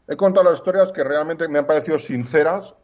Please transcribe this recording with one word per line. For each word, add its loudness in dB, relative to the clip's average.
he -8
contado 4
las 2
historias 0
que -4
realmente -4
me -2
han -2
parecido 0
sinceras -2